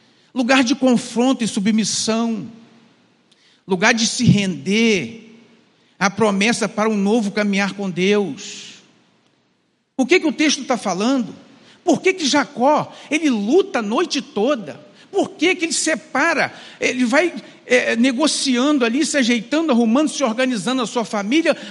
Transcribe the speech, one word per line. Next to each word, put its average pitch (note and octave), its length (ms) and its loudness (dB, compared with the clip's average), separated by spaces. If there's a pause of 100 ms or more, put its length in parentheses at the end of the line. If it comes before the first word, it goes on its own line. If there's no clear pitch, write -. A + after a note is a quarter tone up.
(340)
Lugar C4 300 2
de B3 120 0
confronto B3 680 0
e G#3 40 0
submissão. A3 1000 -2 (1200)
Lugar G3 260 2
de A3+ 140 0
se - 180 -2
render F#3 1120 0 (600)
à F#3+ 100 0
promessa G3+ 580 0
para G#3+ 220 -2
um G#3+ 80 0
novo G3+ 340 0
caminhar G3+ 420 0
com G3 160 -6
Deus. F#3 920 -2 (1160)
O C4 100 0
que F4+ 140 4
que D#4 80 -2
o A#3+ 60 0
texto C#4+ 320 0
tá B3 120 -2
falando? G#3+ 560 -2 (500)
Por D#4 180 2
que F#4 120 2
que F4+ 120 -6
Jacó, B3+ 680 0 (160)
ele D#4 200 0
luta C4 500 2
a - 20 -2
noite B3+ 400 -2
toda? G#3 580 -4 (320)
Por F#4+ 200 0
que F4 240 2
que E4 100 -4
ele D#4 80 -4
separa? D4 800 -2 (260)
Ele B3+ 240 -2
vai, D4 300 2 (320)
é, A#3+ 300 2
negociando C4 920 2
ali, A#3+ 180 0
se D4 140 -2
ajeitando, C4 540 0
arrumando, A#3+ 360 4
se - 160 -6
organizando B3 600 -2
a G3+ 40 -4
sua A#3+ 160 -2
família, A#3 540 0 (140)